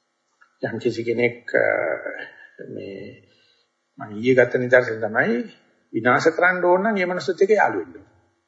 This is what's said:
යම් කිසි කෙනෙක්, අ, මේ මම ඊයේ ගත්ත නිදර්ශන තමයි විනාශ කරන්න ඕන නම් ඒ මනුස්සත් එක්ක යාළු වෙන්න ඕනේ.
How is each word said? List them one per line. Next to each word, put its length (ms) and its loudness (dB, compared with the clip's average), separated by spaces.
යම් 120 -6
කිසි 260 -4
කෙනෙක්, 500 -2
අ, 140 2
මේ 600 -16
මම 140 -14
ඊයේ 240 2
ගත්ත 200 4
නිදර්ශන 440 2
තමයි 340 -2
විනාශ 380 2
කරන්න 340 2
ඕන 160 4
නම් 160 0
ඒ 100 0
මනුස්සත් 300 -4
එක්ක 160 4
යාළු 260 2
වෙන්න 120 -8
ඕනේ. 180 -20